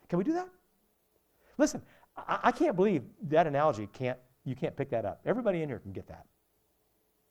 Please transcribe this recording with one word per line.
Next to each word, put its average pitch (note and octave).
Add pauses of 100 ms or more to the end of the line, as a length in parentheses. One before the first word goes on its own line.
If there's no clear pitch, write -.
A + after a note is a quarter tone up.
Can E3+
we F3
do D#4
that? F4+ (1080)
Listen, C#4+ (360)
I, -
I A#3
can't C#4+
believe F3+ (260)
that D#3+
analogy C#3
can't, B2+ (240)
you C3
can't D3
pick C#3
that A2+
up. F2+
Everybody G3
in D3+
here A2+
can G2
get F#2
that. - (1040)